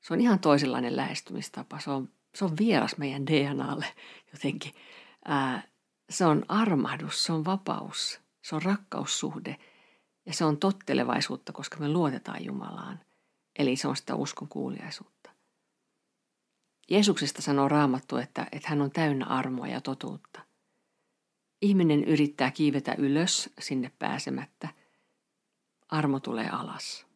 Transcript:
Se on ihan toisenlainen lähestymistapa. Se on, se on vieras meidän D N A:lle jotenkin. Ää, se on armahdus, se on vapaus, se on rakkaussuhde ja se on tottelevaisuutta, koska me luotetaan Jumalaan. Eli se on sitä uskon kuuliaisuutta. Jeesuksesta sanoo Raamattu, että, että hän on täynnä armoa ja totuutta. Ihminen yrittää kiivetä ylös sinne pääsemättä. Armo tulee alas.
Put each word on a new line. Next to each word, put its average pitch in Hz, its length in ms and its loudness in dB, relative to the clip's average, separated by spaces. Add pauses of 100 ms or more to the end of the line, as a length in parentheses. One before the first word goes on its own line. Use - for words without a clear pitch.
Se - 140 -6
on 170 60 2
ihan 233 180 6
toisenlainen 131 580 2
lähestymistapa. - 800 -6
Se 147 120 -8
on, 135 180 -4 (260)
se 202 100 -4
on 160 140 0
vieras 180 400 2
meidän 139 280 -4
D 143 280 4
N 139 60 -2
A:lle 139 260 -4 (460)
jotenkin. - 400 -6 (520)
Ää, 135 380 0 (480)
se - 160 0
on 151 220 6
armahdus, 151 760 0
se - 80 -2
on 160 120 0
vapaus, - 760 -4 (220)
se - 120 -10
on 156 80 -2
rakkaussuhde - 920 -4 (680)
ja 180 60 -8
se 170 120 0
on 151 120 4
tottelevaisuutta, 131 960 0
koska - 240 -12
me 151 120 -4
luotetaan 151 560 -2
Jumalaan. - 560 -10 (560)
Eli 135 200 2
se 139 120 -2
on 143 80 -2
sitä 139 180 -6
uskon 139 340 -6
kuuliaisuutta. - 840 -10 (1600)
Jeesuksesta 202 520 4
sanoo 139 260 4
Raamattu, 135 480 2
että, - 360 -4
että - 160 -8
hän 147 120 0
on 139 100 2
täynnä 143 360 0
armoa 131 400 -2
ja 123 140 -4
totuutta. - 600 -10 (1200)
Ihminen 175 420 6
yrittää 147 460 2
kiivetä 139 480 0
ylös 147 520 0 (100)
sinne 131 380 -4
pääsemättä. 135 720 -6 (1200)
Armo 143 320 2
tulee 113 280 -4
alas. - 680 -8